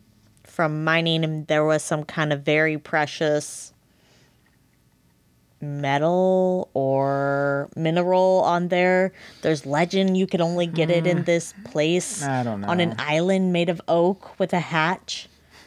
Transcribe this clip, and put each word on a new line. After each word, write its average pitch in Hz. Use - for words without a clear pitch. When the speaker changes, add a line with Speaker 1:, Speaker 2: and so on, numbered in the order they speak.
Speaker 1:
from 156
mining, 165
and 156
there 151
was 156
some 151
kind 151
of 143
very 151
precious 151
metal 175
or 139
mineral 180
on 175
there. 185
There's 156
legend 185
you 185
could 175
only 175
get 165
it 170
in 175
Speaker 2:
Mm. -
Speaker 1:
this 170
place 160
Speaker 2:
I 131
don't 107
Speaker 1:
on 170
an 170
Speaker 2:
know. 113
Speaker 1:
island 180
made 170
of 170
oak 170
with 185
a 180
hatch. 165